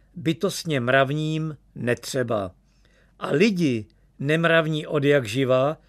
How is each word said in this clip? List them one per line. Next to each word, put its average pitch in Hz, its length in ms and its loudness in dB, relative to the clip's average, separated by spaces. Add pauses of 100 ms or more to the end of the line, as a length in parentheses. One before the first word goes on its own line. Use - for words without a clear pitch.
(160)
bytostně 160 640 -4
mravním 147 800 0 (180)
netřeba. 117 760 -2 (680)
A - 120 -6
lidi 156 540 2 (340)
nemravní 160 680 0
odjakživa 135 880 2 (120)